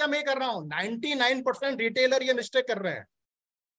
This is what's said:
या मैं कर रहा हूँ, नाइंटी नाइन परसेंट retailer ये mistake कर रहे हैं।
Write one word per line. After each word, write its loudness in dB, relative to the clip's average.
या 4
मैं -2
कर 0
रहा -2
हूँ, -4
नाइंटी -2
नाइन 2
परसेंट -2
retailer 2
ये 2
mistake 0
कर 0
रहे -2
हैं। -10